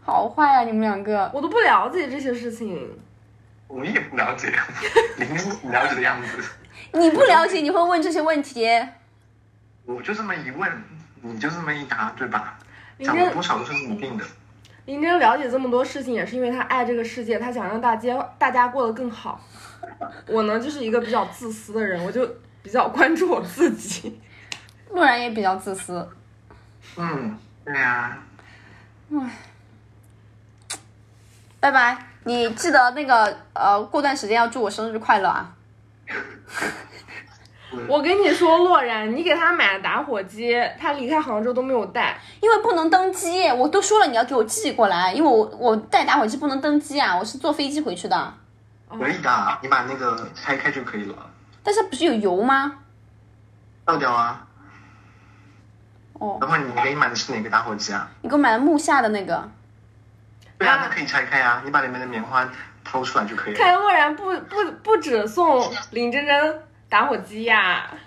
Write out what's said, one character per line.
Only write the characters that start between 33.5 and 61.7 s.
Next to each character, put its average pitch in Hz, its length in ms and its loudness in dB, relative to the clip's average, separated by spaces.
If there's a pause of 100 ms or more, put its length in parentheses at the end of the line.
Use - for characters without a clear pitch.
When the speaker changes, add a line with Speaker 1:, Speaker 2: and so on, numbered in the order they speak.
Speaker 1:
呃， 202 300 2
过 294 180 -2
段 277 140 2
时 208 120 -8
间 220 100 2
要 233 100 4
祝 240 140 -6
我 202 80 0
生 220 240 -6
日 220 40 -6
快 220 220 2
乐 185 80 2
啊。 - 260 -2 (2250)
Speaker 2:
我 285 140 2
跟 381 220 2
你 311 100 4
说， 330 240 6
洛 349 240 6
然， 220 320 -2
你 294 80 -4
给 330 140 0
他 339 160 2
买 233 220 2
的 190 100 -6
打 190 180 -2
火 233 220 -6
机， 226 320 -4 (240)
他 302 140 -2
离 262 160 -6
开 311 120 2
杭 226 220 -4
州 247 100 -2
都 254 80 0
没 262 120 -2
有 214 120 0
带。 180 320 -2 (220)
Speaker 1:
因 427 100 4
为 427 140 6
不 466 100 2
能 320 160 2
登 370 220 4
机， 370 380 0
我 254 180 2
都 381 140 2
说 427 180 4
了 359 80 6
你 247 80 -4
要 226 80 4
给 269 100 -2
我 240 120 2
寄 285 260 -4
过 220 160 4
来， 185 260 2
因 269 80 0
为 320 80 6
我， 214 160 6 (140)
我 226 160 4
带 277 300 0
打 254 120 2
火 240 80 2
机 240 120 -4
不 294 100 -4
能 269 140 -2
登 294 180 2
机 285 200 -4
啊， 202 160 2
我 185 100 0
是 262 120 -10
坐 302 140 0
飞 285 180 -2
机 294 120 -4
回 233 120 -4
去 - 140 -8
的。 165 260 -2 (540)
Speaker 3:
可 220 220 -4
以 185 120 -6
的， 139 400 0
你 135 60 -10
把 131 160 2
那 131 120 -6
个 127 380 -4
拆 139 220 -6
开 143 160 -4
就 139 120 -8
可 113 140 -10
以 101 80 -8
了。 - 240 -14 (320)
Speaker 1:
但 403 140 0
是 427 80 2
不 381 120 -6
是 302 100 0
有 285 80 4
油 202 280 0
吗？ 269 380 0 (1040)
Speaker 3:
倒 160 120 2
掉 131 140 0
啊。 120 360 -2 (1700)
Speaker 1:
哦。 208 280 -6
Speaker 3:
然 - 80 -4
后 160 80 2
你 135 140 -4 (100)
给 135 80 0
你 143 60 -4
买 135 140 2
的 120 60 -6
是 123 180 -6
哪 110 100 -4
个 110 60 -8
打 113 120 2
火 110 140 -6
机 104 180 -6
啊？ - 160 -6 (120)
Speaker 1:
你 240 80 -8
给 285 60 2
我 294 40 6
买 247 140 4
的 226 60 2
木 294 180 4
下 285 240 2
的 220 80 2
那 202 160 -2
个。 165 220 -4 (1120)
Speaker 3:
对 - 100 2
啊， 143 100 6
Speaker 2:
啊。 - 60 0
Speaker 3:
那 - 60 -6
可 - 100 -4
以 147 60 -4
拆 135 180 -2
开 135 160 0
啊， 123 240 2
你 139 60 -8
把 143 120 2